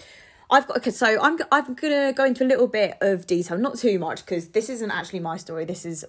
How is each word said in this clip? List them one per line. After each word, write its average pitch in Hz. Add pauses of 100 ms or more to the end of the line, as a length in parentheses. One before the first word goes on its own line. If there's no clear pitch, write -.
(500)
I've 262
got, -
okay, -
so 220
I'm, 311 (120)
I'm 269
gonna 277
go 269
into 254
a -
little 254
bit 208
of 190
detail, 175
not 247
too 214
much, 160
'cause 170
this 220
isn't 226
actually 175
my 165
story. 165
This 170
is 165